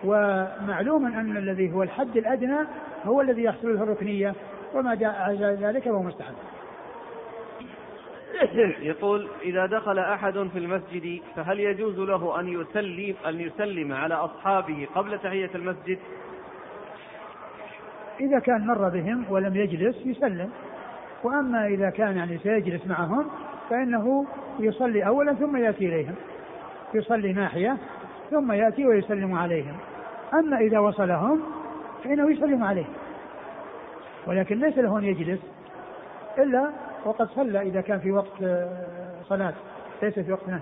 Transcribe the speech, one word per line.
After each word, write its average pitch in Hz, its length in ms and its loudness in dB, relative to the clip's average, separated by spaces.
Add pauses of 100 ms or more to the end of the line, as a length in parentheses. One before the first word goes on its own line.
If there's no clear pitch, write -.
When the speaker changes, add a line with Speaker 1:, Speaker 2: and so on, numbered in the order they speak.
Speaker 1:
ومعلوم 202 1000 2
أن 220 320 -2
الذي 190 360 0
هو 190 100 4
الحد 233 340 0
الأدنى 254 400 2 (480)
هو 247 160 6
الذي 240 220 4
يحصل 226 320 2
له 202 80 2
الركنية، 208 500 0 (400)
وما 254 220 2
جاء 208 260 0
على 202 400 2
ذلك 214 220 2
فهو 214 200 2
مستحب. - 300 -8 (2500)
Speaker 2:
يقول: 202 460 0 (160)
"إذا 185 220 2
دخل 190 340 0
أحد 190 540 0
في 185 60 -4
المسجد 175 600 -4 (140)
فهل 175 240 -2
يجوز 202 400 0
له 175 400 0
أن 180 80 -2
يسلم، 180 680 -4 (120)
أن 165 120 -4
يسلم 170 540 -4
على 156 220 0
أصحابه 160 800 0
قبل 202 240 -2
تحية 190 360 -2
المسجد؟" 180 440 -4 (2250)
Speaker 1:
إذا 269 200 4
كان 226 280 2
مر 208 220 4
بهم 190 400 0
ولم 190 260 2
يجلس 196 400 2 (100)
يسلم، 214 460 0 (720)
وأما 247 440 2
إذا 196 220 4
كان، 196 280 2
يعني، 170 200 -2
سيجلس 185 500 2
معهم 180 380 2 (440)
فإنه 247 560 2 (340)
يصلي 214 480 2
أولًا 285 260 4
ثم 277 240 2
يأتي 214 300 2
إليهم، 165 280 0 (760)
يصلي 214 400 2
ناحية 196 440 2 (540)
ثم 285 200 4
يأتي 220 340 4
ويسلم 196 520 4
عليهم. 165 400 0 (560)
أما 302 240 4
إذا 220 220 6
وصلهم 208 640 4 (600)
فإنه 285 280 4
يسلم 285 320 4
عليهم، 180 300 0 (1300)
ولكن 190 320 2
ليس 294 180 4
له 220 200 4
أن 208 60 0
يجلس 185 360 0 (960)
إلا 269 320 4 (360)
وقد 220 240 2
صلى 226 320 2
إذا 185 200 0
كان 190 180 0
في 185 120 0
وقت، 196 320 0
آه، 180 420 0 (380)
صلاة، 190 300 0 (480)
ليس 208 180 0
في 175 120 -2
وقت 190 160 -2
نهي. 185 140 -4